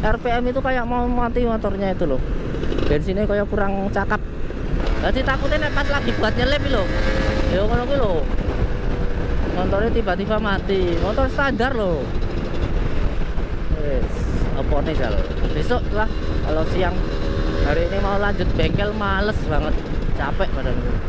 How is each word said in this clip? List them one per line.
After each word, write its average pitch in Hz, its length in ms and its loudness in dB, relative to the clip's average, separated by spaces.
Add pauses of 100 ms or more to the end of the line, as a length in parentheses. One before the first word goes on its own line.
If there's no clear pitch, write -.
R 220 160 2
P 220 80 -6
M 240 240 0
itu 262 80 0
kayak 262 240 0
mau 240 240 0
mati 240 400 0
motornya 196 480 0
itu - 80 -2
loh. - 160 0 (720)
Bensinnya 185 320 0
kayak 202 240 0
kurang 196 400 0
cakep. 208 320 0 (880)
Jadi 220 160 0
takutnya 269 400 0
nek 294 80 -2
pas 285 160 0
lagi 277 320 0
buat 220 160 0
nyelip 269 320 0
loh. 220 200 0 (680)
Ya 190 80 2
ngono 233 240 2
kuwi 226 80 2
loh. 180 240 2 (1400)
Motornya 196 400 0
tiba-tiba 202 480 0
mati. 190 560 0
Motor 262 320 0
standar 262 400 0
loh. 180 320 0 (1800)
Wes, 139 320 0 (480)
apa 139 240 0
nih, 156 160 0
Sal? 113 160 0 (400)
Besok 233 280 0 (120)
lah 214 160 0 (320)
kalau 156 200 0 (120)
siang. 180 200 0 (680)
Hari 156 240 2
ini 196 160 -2
mau 202 160 2
lanjut 202 280 0 (120)
bengkel, 180 400 2
males 202 480 0
banget. 151 280 0 (380)
Capek 143 400 0
badanku. 123 380 0 (180)